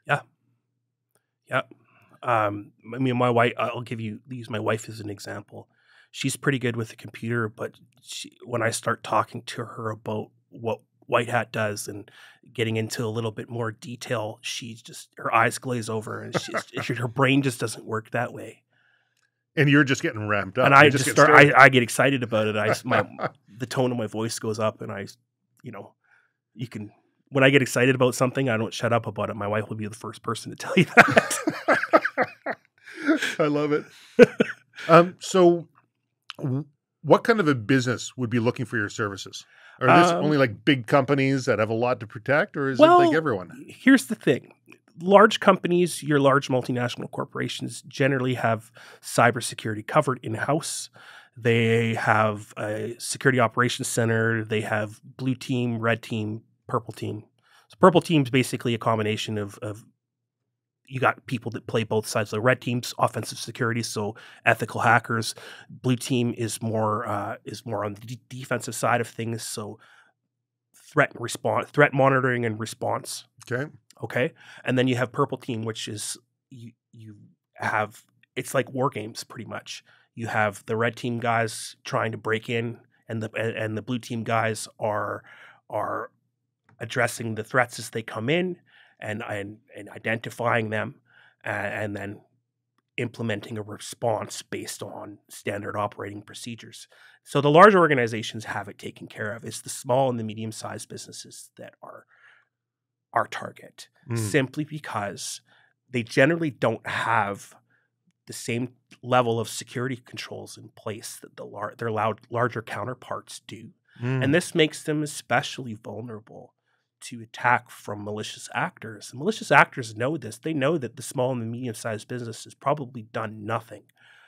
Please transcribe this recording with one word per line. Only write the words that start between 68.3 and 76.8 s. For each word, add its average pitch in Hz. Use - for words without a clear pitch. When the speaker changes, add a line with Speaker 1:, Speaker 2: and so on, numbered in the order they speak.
Speaker 1:
side 120
of 113
things, 113
so 107
threat -
and -
response, 113
threat 143
monitoring 131
and 107
response. -
Speaker 2:
Okay. 131
Speaker 1:
Okay. 127
And 127
then 127
you 127
have 123
purple 139
team, 110
which 110
is -
you, 117